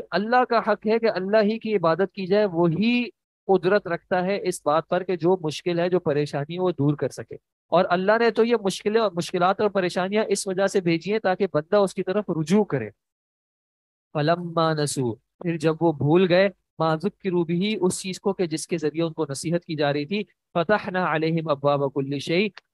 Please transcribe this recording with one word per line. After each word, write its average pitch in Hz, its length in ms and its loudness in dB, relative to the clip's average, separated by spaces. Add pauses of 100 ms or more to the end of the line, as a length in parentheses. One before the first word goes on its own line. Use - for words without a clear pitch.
(120)
अल्लाह 226 320 2
का 233 220 0
हक 208 200 -2
है 220 120 2
कि 226 100 -2
अल्लाह 196 340 2
ही 214 160 0
की 220 160 -4
इबादत 170 400 0
की 190 120 -8
जाए, 202 200 2
वही 185 580 2 (440)
कुदरत 190 400 2
रखता 170 320 -2
है 185 200 -2
इस 180 260 -6
बात 156 240 2
पर 180 120 0
कि 185 140 -4
जो 175 260 2
मुश्किल 165 380 -4
है, 175 100 0
जो 180 100 2
परेशानी 147 540 -4
है, 180 60 -6
वो 185 120 0
दूर 147 240 2
कर 135 140 -2
सके। - 280 -14 (340)
और 170 140 4
अल्लाह 190 320 2
ने 233 120 4
तो 226 140 4
ये 233 140 2
मुश्किलें 208 420 0
और 208 140 0
मुश्किलात 175 460 0
और 214 100 2
परेशानियां 190 560 0
इस 196 220 -2
वजह 190 180 0
से 196 160 0
भेजी 170 280 0
हैं 214 100 0
ताकि 190 280 0
बंदा 156 320 2
उसकी 196 220 0
तरफ 196 280 -2
रुजू 160 360 2
करे। 113 240 -4 (1200)
फलम्मा 165 600 0
नसू, 143 380 -2 (300)
फिर 170 160 -2
जब 156 240 0
वो 165 120 4
भूल 151 320 4
गए, 185 220 4 (320)
मा 160 160 0
ज़ुक्किरू 175 480 -2
बिही, 175 340 0
उस 180 240 0
चीज 185 160 -8
को 202 140 -2
कि 185 160 -4
जिसके 156 300 -6
जरिए 156 240 -2
उनको 160 240 -4
नसीहत 156 380 -4
की 160 120 -8
जा 143 140 0
रही 147 160 -2
थी, 202 160 -4 (320)
फतहना 185 520 0
अलैहिम 160 440 -2
अब्वाब 143 400 0
कुल्ली 139 300 -4
शै, 180 280 0 (260)